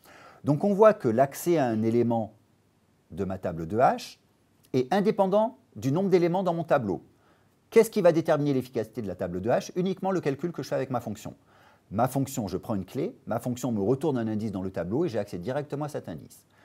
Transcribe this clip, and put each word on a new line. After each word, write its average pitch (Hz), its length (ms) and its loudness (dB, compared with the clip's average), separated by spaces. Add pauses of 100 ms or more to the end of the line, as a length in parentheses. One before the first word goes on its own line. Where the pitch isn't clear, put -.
(440)
Donc 143 200 2
on 202 80 2
voit 208 220 8
que 170 140 -2
l'accès 143 500 2
à 135 80 2
un 110 160 0
élément 117 520 2 (760)
de 95 140 -6
ma 92 140 -6
table 85 280 -6
de 104 120 -4
hash 190 400 0 (540)
est 127 200 0
indépendant 208 680 2 (180)
du 131 160 -2
nombre 185 180 2
d'éléments 175 320 4
dans 175 120 0
mon 165 100 -4
tableau. 113 380 0 (680)
Qu'est-ce 220 200 6
qui 214 100 -2
va 175 120 6
déterminer 151 420 2
l'efficacité 120 480 -4
de 101 40 -6
la 90 80 -6
table 90 260 -4
de 107 100 -2
hash ? 180 260 0
Uniquement 185 340 -2
le 180 100 0
calcul 147 320 -4
que 147 100 -8
je - 60 -12
fais 151 60 -6
avec 135 160 -4
ma 123 100 -2
fonction. - 340 -10 (560)
Ma 113 180 0
fonction, 131 400 -4
je 92 80 -4
prends - 180 -4
une 95 100 -4
clé, 160 320 -6 (100)
ma 107 120 -4
fonction 123 340 -4
me 107 80 -2
retourne 131 380 0
un 113 100 -4
indice 110 240 -4
dans 92 100 -6
le 95 80 -6
tableau 98 340 -4
et 175 40 -2
j'ai 113 100 -6
accès 101 200 -6
directement 139 480 -6
à - 20 -6
cet 131 200 -10
indice. - 360 -16 (200)